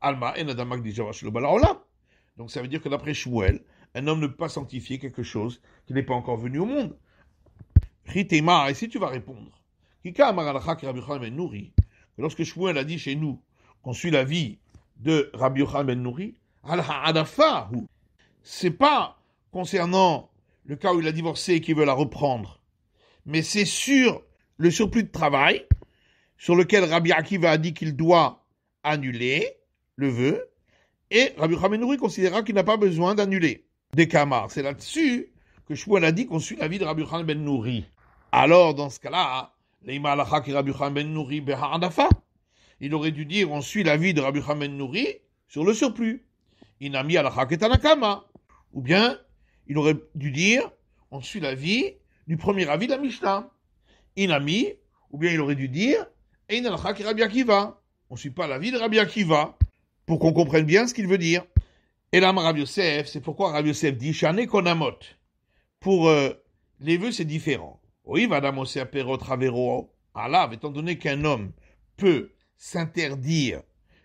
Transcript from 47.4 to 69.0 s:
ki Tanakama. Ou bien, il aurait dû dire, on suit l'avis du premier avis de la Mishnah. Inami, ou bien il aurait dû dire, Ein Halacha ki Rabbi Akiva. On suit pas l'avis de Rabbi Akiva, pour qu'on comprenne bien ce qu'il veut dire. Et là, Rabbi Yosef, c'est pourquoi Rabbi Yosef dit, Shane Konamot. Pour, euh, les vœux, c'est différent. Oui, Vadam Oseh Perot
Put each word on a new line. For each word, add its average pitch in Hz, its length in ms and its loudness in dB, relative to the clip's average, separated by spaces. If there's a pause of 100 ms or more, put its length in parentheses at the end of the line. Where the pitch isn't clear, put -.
ki 160 120 -2
Tanakama. 233 680 2 (480)
Ou 135 100 -10
bien, 202 340 2 (520)
il 147 100 -2
aurait 151 160 4 (220)
dû 143 160 -8
dire, 208 360 2 (440)
on 135 80 -12
suit 127 180 -12
l'avis 160 560 -4 (320)
du 160 100 -4
premier 190 320 -2
avis 156 180 -2
de 254 60 0
la 262 60 -4
Mishnah. 220 500 -4 (680)
Inami, 185 560 0 (380)
ou 143 80 -12
bien 170 120 0
il 165 100 0
aurait 143 140 0
dû 135 140 -4
dire, 220 360 0 (460)
Ein 240 140 -2
Halacha 196 300 -4
ki 202 100 -10
Rabbi 220 180 0
Akiva. 208 580 2 (300)
On 123 60 -14
suit 139 140 -12
pas 160 180 -6
l'avis 147 240 -4
de 254 60 -2
Rabbi 220 200 2
Akiva, 160 580 2 (500)
pour 156 120 0
qu'on 165 140 4
comprenne 156 340 4
bien 202 220 6
ce 240 60 -6
qu'il 208 120 -4
veut 190 120 4
dire. 170 260 2 (680)
Et 180 100 6
là, 185 120 6
Rabbi 165 280 2
Yosef, 147 460 0
c'est - 140 -10
pourquoi 165 320 -2
Rabbi 151 160 0
Yosef 147 280 0
dit, 135 160 -4
Shane 170 340 0
Konamot. 170 520 0 (800)
Pour, 180 300 4
euh, 143 240 4 (480)
les 156 160 0
vœux, 214 160 -2
c'est 175 120 -4
différent. 147 560 -6 (240)
Oui, 208 220 0
Vadam 139 320 0
Oseh 131 260 -6
Perot 131 320 -4